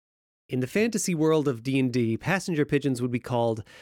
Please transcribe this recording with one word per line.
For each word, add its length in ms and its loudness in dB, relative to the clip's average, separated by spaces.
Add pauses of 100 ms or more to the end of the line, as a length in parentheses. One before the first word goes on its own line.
(500)
In 120 -2
the 60 -2
fantasy 460 0
world 340 2
of 140 -2
D 160 0
and 160 2
D, 240 2
passenger 480 0
pigeons 380 0
would 80 -2
be 80 -2
called 440 -2 (180)